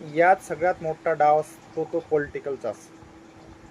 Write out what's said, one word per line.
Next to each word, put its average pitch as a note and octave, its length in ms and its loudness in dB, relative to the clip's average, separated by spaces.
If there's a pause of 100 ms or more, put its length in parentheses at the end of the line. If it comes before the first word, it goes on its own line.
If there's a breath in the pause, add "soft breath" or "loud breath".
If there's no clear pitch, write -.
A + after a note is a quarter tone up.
(140)
यात F3 220 6
सगळ्यात F3 460 -4
मोठा D#3+ 300 -4
डाव D3+ 280 4
असतो - 520 -10
तो E3+ 60 -2
पॉलिटिकलचाच. C#3 800 -4 (960)